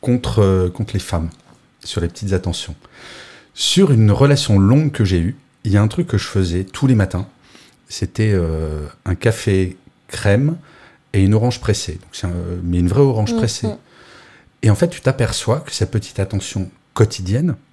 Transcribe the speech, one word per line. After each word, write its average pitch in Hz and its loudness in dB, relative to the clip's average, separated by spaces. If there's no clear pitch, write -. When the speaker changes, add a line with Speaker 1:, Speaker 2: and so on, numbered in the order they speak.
Speaker 1:
contre, 120 0
euh, 92 2
contre 107 -8
les 101 -2
femmes 85 -6
sur - -6
les 85 -2
petites 95 -6
attentions. 87 -4
Sur - 2
une 110 6
relation 139 4
longue 135 4
que 113 0
j'ai 90 2
eue, 85 -2
il 107 0
y 101 4
a 101 6
un 110 4
truc 170 -2
que 104 0
je - -2
faisais 92 -2
tous - -2
les 131 4
matins, 95 -2
c'était, 107 -2
euh, 80 -2
un 95 -2
café 95 0
crème 135 0
et 95 2
une 98 4
orange 117 0
pressée. - -4
Donc - -16
c'est - -8
un, 87 -4
mais 87 0
une 90 4
vraie 101 2
orange 117 2
Speaker 2:
Mm, 226 -2
Speaker 1:
pressée. - -2
Speaker 2:
mm. 104 -6
Speaker 1:
Et 113 4
en 104 4
fait, 170 0
tu - -8
t'aperçois 120 -2
que - -14
cette - -4
petite - -6
attention 95 -6
quotidienne 110 0